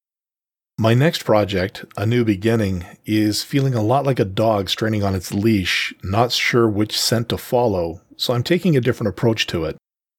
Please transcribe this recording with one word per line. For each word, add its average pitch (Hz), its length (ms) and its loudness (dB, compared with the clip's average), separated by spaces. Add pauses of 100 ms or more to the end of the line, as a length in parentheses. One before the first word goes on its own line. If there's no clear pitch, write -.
(760)
My 110 160 4
next 147 300 2
project, 98 640 0 (120)
A 101 80 -2
New 120 200 2
Beginning, 101 600 0 (200)
is 107 380 0
feeling 135 300 -2
a 113 80 0
lot 127 240 0
like 131 140 0
a 117 60 2
dog 101 440 0
straining 110 340 -2
on 98 120 0
its 92 180 -6
leash, 101 600 0 (100)
not 110 280 0
sure - 360 2
which 107 320 -2
scent - 300 -2
to 98 80 -2
follow, 90 640 -2 (160)
so - 160 -2
I'm 120 100 0
taking 175 320 2
a 127 60 4
different 117 280 0
approach 110 380 0
to 80 180 -4
it. 76 120 -6 (420)